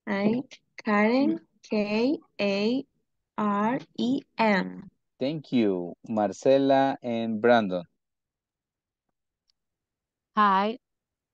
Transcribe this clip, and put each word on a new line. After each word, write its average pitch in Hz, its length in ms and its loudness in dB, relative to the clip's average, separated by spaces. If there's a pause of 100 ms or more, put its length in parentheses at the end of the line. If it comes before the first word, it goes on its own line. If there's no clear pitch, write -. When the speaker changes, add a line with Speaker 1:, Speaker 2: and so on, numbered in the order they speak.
Speaker 1:
Hi, 214 340 -2 (440)
Karen, 240 560 2 (280)
K 220 480 -2 (220)
A 208 460 -2 (520)
R 214 420 -2 (180)
E 247 240 -2 (160)
N. 185 520 -2 (300)
Speaker 2:
Thank 147 320 -6
you. 98 440 0 (120)
Marcela 135 960 2
and 113 380 -4
Brandon. 107 420 2 (2500)
Speaker 3:
Hi, 208 400 2 (560)